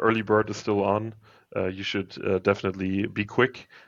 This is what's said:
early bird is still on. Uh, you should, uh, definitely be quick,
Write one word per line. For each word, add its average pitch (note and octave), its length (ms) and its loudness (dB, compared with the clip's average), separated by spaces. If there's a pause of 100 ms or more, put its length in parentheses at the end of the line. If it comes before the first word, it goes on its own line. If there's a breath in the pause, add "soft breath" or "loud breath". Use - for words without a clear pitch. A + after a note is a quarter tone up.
early A2+ 200 2
bird G#2+ 280 2
is G#2 80 -6
still G2+ 260 0
on. G#2+ 300 0 (420 soft breath)
Uh, F#2+ 120 -2
you F#2+ 160 -8
should, G2 320 -6 (100)
uh, F#2+ 140 2
definitely F#2+ 680 0
be G#2 180 -4
quick, - 420 0 (200 loud breath)